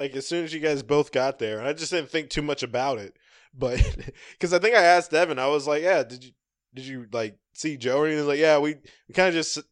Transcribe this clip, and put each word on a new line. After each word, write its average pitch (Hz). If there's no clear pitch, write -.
like, 135
as 135
soon 170
as 156
you 160
guys 147
both 147
got 135
there, 107
and 117
I 151
just 156
didn't 160
think 156
too 156
much 147
about 123
it, 98
but, 123
<laughs> -
'cause 175
I 175
think 220
I 208
asked 175
Evan, 156
I 131
was 147
like, 151
"Yeah, 175
did 123
you, 123
did 131
you, 127
like, 110
see 156
Joey?" 131
And 156
he 151
was 147
like, 143
"Yeah, 156
we, 151
we -
kinda 185
just 156